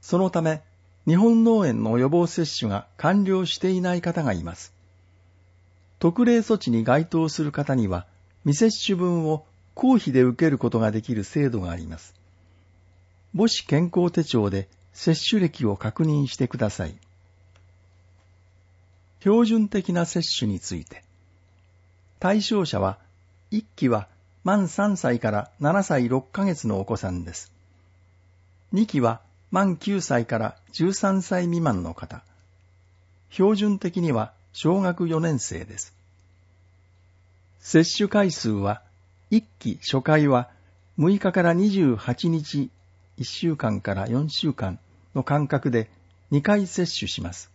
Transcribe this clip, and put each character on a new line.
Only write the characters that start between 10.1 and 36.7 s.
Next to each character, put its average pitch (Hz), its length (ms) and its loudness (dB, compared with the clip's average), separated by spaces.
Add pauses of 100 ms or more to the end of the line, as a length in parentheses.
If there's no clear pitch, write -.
で 127 100 6
受 127 240 4
け 160 40 4
る 139 80 0
こ 120 120 0
と 117 100 0
が 110 120 2
で 110 100 -2
き 123 120 -6
る 107 100 -2
制 143 260 0
度 113 120 -4
が 90 80 -6
あ 85 60 -6
り 85 100 -10
ま 80 120 -12
す。 - 160 -20 (1200)
母 208 120 2
子 - 200 -2
健 165 260 0
康 175 160 2
手 170 140 0
帳 110 260 0
で 95 180 -4 (260)
接 - 360 -2
種 220 100 2
歴 160 260 -2
を 101 120 0
確 - 260 -4
認 147 240 0
し - 80 -10
て 127 120 -2
く 127 100 -8
だ 117 120 0
さ 92 180 -8
い。 87 80 -12 (2250)
標 226 260 4
準 220 220 2
的 196 260 -2
な 170 120 2
接 170 180 -4 (160)
種 117 80 -2
に 98 120 -2
つ - 160 -10
い 80 100 -8
て。 - 180 -20 (1160)
対 202 220 2
象 202 240 0
者 107 140 -2
は、 95 180 0 (540)
一 214 140 -4 (100)
期 131 140 0
は 107 180 0 (360)
満 190 260 2
三 202 280 0
歳 123 220 0
か 107 120 -2
ら 104 280 -4
七 165 240 2
歳 135 240 0
六 131 240 -2
ヶ 196 140 -2
月 170 220 -2
の 101 120 -2
お 98 60 -4
子 113 100 -4
さ 95 140 -6
ん 87 160 -6
で 82 80 -14
す。 - 180 -16 (1200)
二 208 160 2
期 143 140 0
は 117 200 0 (300)
満 185 240 2
九 196 240 -4
歳 123 260 0
か 117 120 -4
ら 110 200 -4 (140)
十 180 220 0
三 196 280 0
歳 180 220 -2
未 170 160 -2
満 117 240 0
の 82 100 -8
方。 - 300 -16 (1080)
標 202 260 2
準 202 220 0
的 185 220 -4
に 165 140 0
は 110 200 -2 (200)
小 180 280 0
学 175 280 -2
四 160 100 0
年 160 180 0
生 90 280 -8
で 101 120 -18
す。 - 160 -14 (1700)